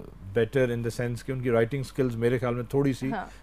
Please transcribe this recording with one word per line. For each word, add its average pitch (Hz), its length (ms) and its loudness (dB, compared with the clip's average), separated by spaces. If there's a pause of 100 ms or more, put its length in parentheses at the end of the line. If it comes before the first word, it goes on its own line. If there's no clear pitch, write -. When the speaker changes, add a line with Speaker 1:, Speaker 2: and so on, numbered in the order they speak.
(380)
Speaker 1:
better 120 400 2
in 120 100 -4
the 113 140 -6
sense 120 200 -4
कि - 120 -8
उनकी 127 160 -2
राइटिंग 117 340 2
स्किल्स 123 320 0
मेरे 120 240 2
ख्याल 120 160 0
में 123 100 -4
थोड़ी 139 280 2
सी 131 160 -4
Speaker 2:
हाँ। - 200 -4 (140)